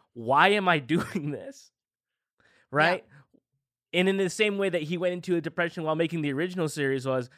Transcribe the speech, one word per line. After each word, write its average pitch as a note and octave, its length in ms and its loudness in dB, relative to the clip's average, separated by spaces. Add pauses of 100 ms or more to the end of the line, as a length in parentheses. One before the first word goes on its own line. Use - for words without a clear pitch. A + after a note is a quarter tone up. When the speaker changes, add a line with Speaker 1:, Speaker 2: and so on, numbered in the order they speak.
(120)
Speaker 1:
"Why C3+ 360 4
am G3+ 200 2
I E3 100 4
<laughs> C#3+ 160 -2
doing D3+ 360 -2
this?" C3+ 420 -12 (1000)
Right? E3 360 2
Speaker 2:
Yeah. - 120 -20 (760)
Speaker 1:
And F3+ 140 4
in F#3+ 100 2
the F#3 120 0
same G#3 260 0
way G3 140 0
that E3+ 140 -2
he E3+ 120 -4
went F3+ 160 0
into F3+ 240 -2
a E3+ 60 2
depression E3+ 420 -4
while D#3 120 0
making E3 260 0
the C#3+ 100 -2
original F3 360 -2
series C3+ 380 -2
was, C3 320 -2